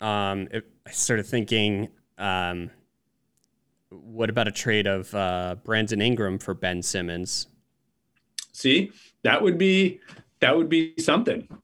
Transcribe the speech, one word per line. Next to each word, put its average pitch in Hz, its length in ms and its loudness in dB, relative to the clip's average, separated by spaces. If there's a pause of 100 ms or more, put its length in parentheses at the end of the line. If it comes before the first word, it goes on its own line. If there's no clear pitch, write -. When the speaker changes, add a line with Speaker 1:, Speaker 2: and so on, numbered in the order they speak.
Speaker 1:
um, 98 500 -2
it, 110 140 -8 (220)
I - 60 -20
started 107 340 0
thinking, 107 600 0 (280)
um, 90 540 -4 (1200)
what 110 400 -4
about 110 180 2
a - 40 -2
trade 107 340 2
of, 98 280 -2
uh, 90 480 -2
Brandon 110 380 -2
Ingram 104 380 0
for 95 160 -6
Ben 90 280 -4
Simmons? 87 640 -6 (1040)
Speaker 2:
See, 135 400 2 (320)
that 143 180 4
would 180 160 2
be, 190 420 2 (400)
that 139 160 6
would 160 140 2
be 160 280 2
something. - 500 0 (160)